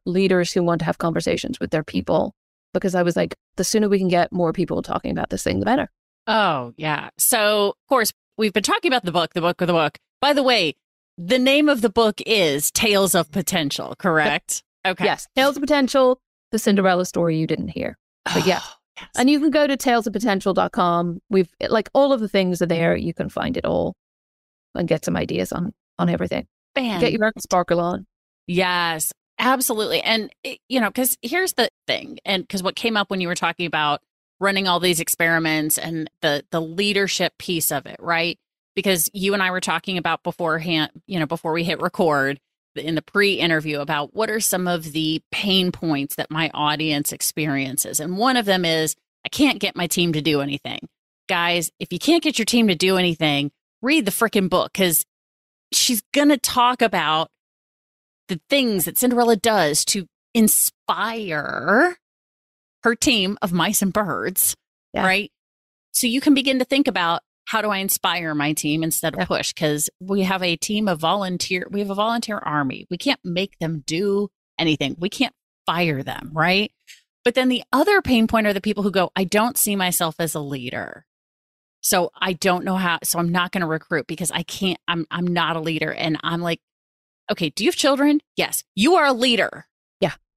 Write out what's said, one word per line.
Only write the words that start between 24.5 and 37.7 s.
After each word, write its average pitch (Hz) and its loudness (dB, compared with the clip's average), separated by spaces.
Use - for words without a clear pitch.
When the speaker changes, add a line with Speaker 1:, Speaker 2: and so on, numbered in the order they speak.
Speaker 1:
and 170 -2
get 160 -2
some 170 -2
ideas 170 -4
on, - -6
on 175 0
everything. 170 -4
Speaker 2:
Fan- 233 -2
Speaker 1:
Get 240 2
your 220 -2
Earth 220 -2
Sparkle 175 0
on. 180 -2
Speaker 2:
Yes, 175 0
absolutely. 226 0
And, 220 0
it, - -10
you 254 0
know, 202 0
'cause 254 -2
here's 349 -2
the 226 0
thing, - -6
and 185 -4
'cause 196 -4
what 185 -4
came 226 -2
up 202 0
when 190 -2
you 175 -2
were 175 -2
talking 170 -4
about 151 0
running 190 0
all 175 2
these 175 2
experiments 165 0
and 160 -6
the, 143 0
the 165 0
leadership 185 -2
piece 165 -4